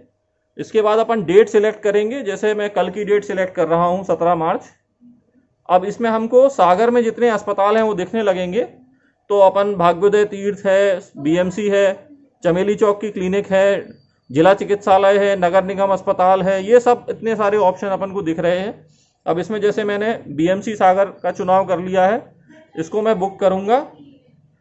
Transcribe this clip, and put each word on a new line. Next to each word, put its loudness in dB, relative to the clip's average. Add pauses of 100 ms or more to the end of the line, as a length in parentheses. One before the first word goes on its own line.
(580)
इसके -2
बाद 2
अपन 0
date 4
select 0
करेंगे, -2
जैसे -4
मैं -4
कल -2
की -8
date 0
select -6
कर -2
रहा 2
हूँ, -2
सत्रह 0
मार्च। -4 (1000)
अब 2
इसमें -4
हमको 2
सागर 2
में 2
जितने 0
अस्पताल 0
हैं 2
वो 0
दिखने -4
लगेंगे। -2 (680)
तो 2
अपन 2
भाग्योदय 2
तीर्थ -6
है, 2 (180)
बीएमसी -2
है, 0 (360)
चमेली 0
चौक 0
की -6
क्लिनिक -4
है, 0 (440)
जिला 4
चिकित्सालय 2
है, 2
नगर 2
निगम -2
अस्पताल 0
है, -2
ये 6
सब 0
इतने -6
सारे 0
ऑप्शन 0
अपन -6
को -6
दिख -4
रहे 0
हैं। -10 (400)
अब -2
इसमें -6
जैसे -2
मैंने -2 (160)
बीएमसी -2
सागर 2 (120)
का -2
चुनाव 0
कर -2
लिया 0
है, 0 (520)
इसको -6
मैं 0
बुक -6
करूँगा। 0 (760)